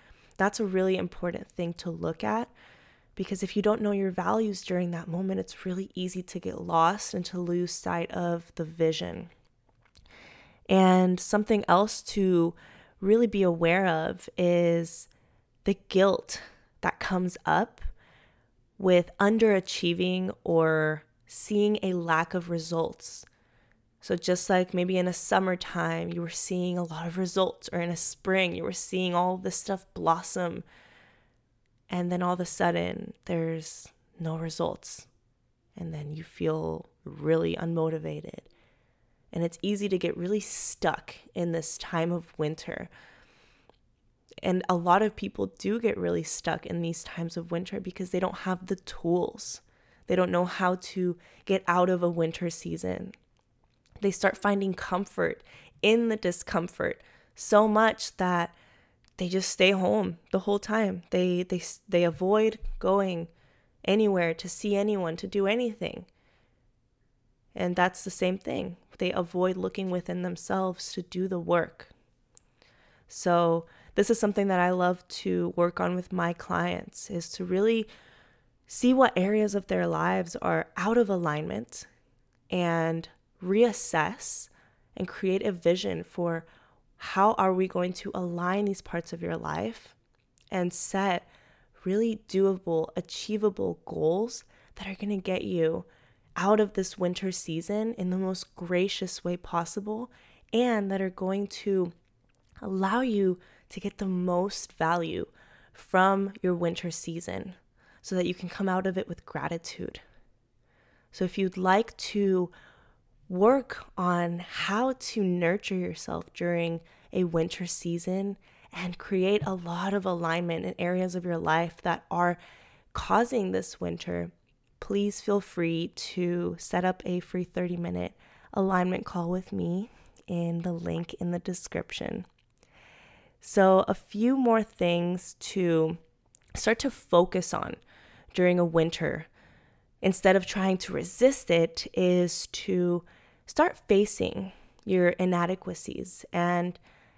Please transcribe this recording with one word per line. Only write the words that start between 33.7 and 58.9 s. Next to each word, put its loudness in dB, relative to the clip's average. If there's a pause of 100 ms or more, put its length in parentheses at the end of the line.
no -4
results, -6 (680)
and -10
then -10
you -10
feel -4 (140)
really 0
unmotivated. -4 (920)
And -2
it's -4
easy -2
to 2
get -2
really -2
stuck -2 (200)
in 0
this -4
time 0
of -4
winter. -6 (1500)
And 0
a 4
lot 6
of 0
people -4 (120)
do -2
get 0
really 0
stuck -4
in -4
these -6
times -8
of -8
winter -6
because -8
they 0
don't -2
have -4
the -2
tools. -2 (480)
They 2
don't 2
know 4
how 0
to -4 (280)
get 2
out 4
of 2
a 2
winter -2
season. -6 (880)
They 2
start 0
finding 0
comfort -4 (360)
in 4
the 0
discomfort -4 (360)
so 6
much 2
that 0 (640)